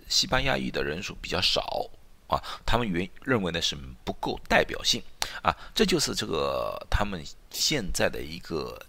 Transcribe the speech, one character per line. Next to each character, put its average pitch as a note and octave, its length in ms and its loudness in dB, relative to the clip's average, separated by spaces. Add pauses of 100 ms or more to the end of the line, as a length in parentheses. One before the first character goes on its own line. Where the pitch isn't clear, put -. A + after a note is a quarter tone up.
西 - 200 4
班 C3 160 2
牙 C3+ 120 4
裔 C2 140 -2
的 C#2 140 0
人 D2+ 180 -2
数 - 180 -8
比 - 80 -10
较 E2+ 120 0
少。 - 500 0 (380)
啊， - 140 2 (220)
他 - 140 6
们 A#2+ 100 0
原-， F2+ 180 0 (160)
认 A#2 200 2
为 E2+ 100 0
呢 E2 80 -2
是 - 160 0 (280)
不 - 100 -4
够 - 340 -4
代 - 160 6
表 - 180 -6
性 - 200 0 (400)
啊， - 120 4 (200)
这 A3 100 4
就 F#3 160 4
是 A2+ 140 0
这 G#2+ 120 -2
个 C2+ 480 0 (140)
他 - 160 4
们 F#2+ 180 -4 (280)
现 C#3 420 0
在 - 160 2
的 - 140 -4
一 D2+ 160 -8
个 B1 500 -6